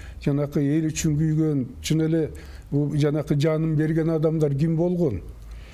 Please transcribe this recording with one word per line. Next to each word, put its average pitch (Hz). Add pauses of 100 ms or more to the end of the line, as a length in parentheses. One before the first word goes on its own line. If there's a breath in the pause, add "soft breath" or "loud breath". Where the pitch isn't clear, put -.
(240 loud breath)
жанакы 143
эл 151
үчүн 156
күйгөн, 156 (160)
чын 156
эле 160 (400 loud breath)
бул 147
жанакы 147
жанын 160
берген 156
адамдар 156
ким 160
болгон? 170 (520 loud breath)